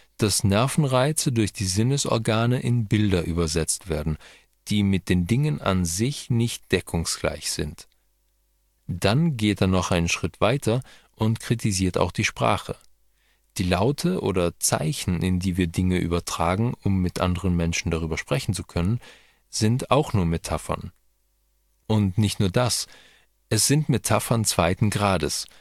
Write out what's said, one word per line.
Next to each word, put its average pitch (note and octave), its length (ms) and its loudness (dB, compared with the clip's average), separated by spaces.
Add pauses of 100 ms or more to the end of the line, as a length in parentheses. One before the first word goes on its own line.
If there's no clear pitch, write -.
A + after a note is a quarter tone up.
(180)
dass G#2 260 0
Nervenreize C3 880 2
durch A2 220 0
die G2+ 120 -6
Sinnesorgane A#2 920 0
in A#2+ 260 0
Bilder G2+ 380 2
übersetzt E2 640 -2
werden, D#2 280 -2 (500)
die G#2 160 2
mit G2 260 2
den F2+ 160 2
Dingen C#3+ 360 0
an F#2 240 0
sich G2+ 440 -4
nicht A#2 420 -2
deckungsgleich D#2+ 800 -2
sind. - 360 -8 (1000)
Dann B2 500 0
geht G#2 240 2
er G2 60 4
noch F#2 240 2
einen E2+ 180 2
Schritt - 320 -4
weiter A#2+ 400 0 (340)
und A2 240 0
kritisiert F#2 600 0
auch F2+ 120 0
die - 120 -2
Sprache. - 520 -2 (800)
Die G2+ 60 -2
Laute A2 580 0
oder F2+ 360 0
Zeichen, A2+ 640 -2
in F#2 180 0
die F#2 180 -2
wir F2+ 100 2
Dinge F2+ 320 0
übertragen, E2+ 800 0
um G2 200 0
mit F2+ 180 -2
anderen F2+ 360 0
Menschen E2+ 360 -2
darüber D#2+ 260 -2
sprechen C3+ 380 -4
zu - 80 -8
können, F#2 360 -2 (500)
sind A2+ 420 0
auch C#3+ 220 0
nur F#2 120 2
Metaphern. E2 640 -4 (920)
Und G#2 320 0
nicht G#2+ 220 2
nur G2 100 2
das, A#2+ 380 -2 (640)
es G#2+ 180 2
sind D3 220 2
Metaphern A2+ 560 2
zweiten F#2+ 440 2
Grades, G2 560 0 (160)